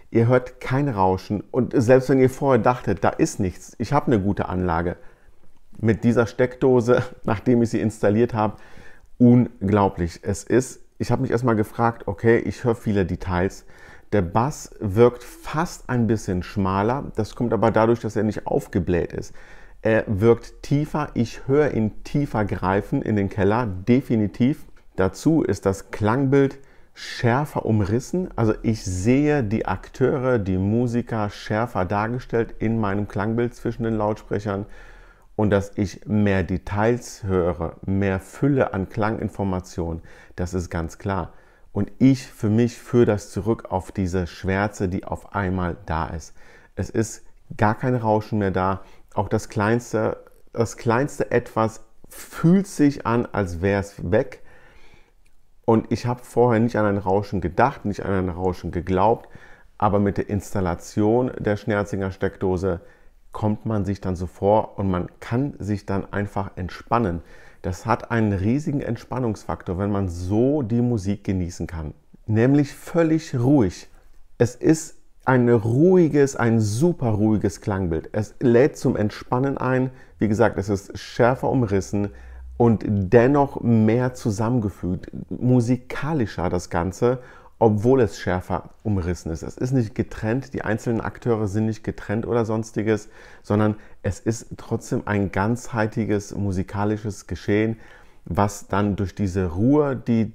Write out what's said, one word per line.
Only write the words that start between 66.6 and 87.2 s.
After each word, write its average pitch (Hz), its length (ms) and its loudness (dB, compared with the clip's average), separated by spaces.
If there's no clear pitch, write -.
Das 92 240 -6
hat 113 260 -2
einen 110 220 2
riesigen 131 480 -2
Entspannungsfaktor, 107 960 -6
wenn 101 140 -2
man 98 180 -2
so 107 540 0
die 117 180 0
Musik 101 420 -2
genießen 90 440 -4
kann. 78 260 -8
Nämlich 135 480 4
völlig 160 640 0
ruhig. 120 480 2
Es 120 180 2
ist - 420 0
ein 127 240 4
ruhiges, 139 880 4
ein 113 240 2
super 117 520 2
ruhiges 104 500 2
Klangbild. 92 500 -2
Es - 300 -4
lädt 123 360 4
zum 127 200 0
Entspannen 127 600 -2
ein. 127 340 0
Wie 110 100 0
gesagt, 104 300 2
es 98 100 -2
ist - 300 -4
schärfer 127 520 0
umrissen 101 600 0
und - 280 4
dennoch 120 760 4
mehr 117 520 4
zusammengefügt, 107 960 -2
musikalischer 127 1200 0
das 90 200 -4
Ganze, 104 500 0